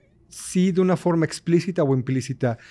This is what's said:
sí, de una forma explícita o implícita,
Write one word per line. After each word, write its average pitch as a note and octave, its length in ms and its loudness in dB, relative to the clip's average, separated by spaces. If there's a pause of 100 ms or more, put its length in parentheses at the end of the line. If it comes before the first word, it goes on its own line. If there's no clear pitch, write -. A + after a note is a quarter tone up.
(280)
sí, - 440 0
de F3 100 2
una F#3 160 4
forma E3 280 0
explícita E3+ 580 -2
o C3+ 100 2
implícita, B2+ 640 -2 (140)